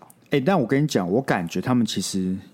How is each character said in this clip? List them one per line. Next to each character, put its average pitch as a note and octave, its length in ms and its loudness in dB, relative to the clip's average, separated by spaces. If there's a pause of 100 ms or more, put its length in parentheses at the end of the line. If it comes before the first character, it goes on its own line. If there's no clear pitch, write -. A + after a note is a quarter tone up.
(300)
欸， C#3+ 100 2
但 E3+ 160 2
我 D3 80 2
跟 C3+ 160 2
你 D3+ 60 2
讲， F#2+ 240 0
我 A2 100 2
感 C3 280 -2
觉 F#2 120 -4
他 A#2+ 140 0
们 B2 100 2
其 G#2 160 -4
实 F#2 360 -4 (180)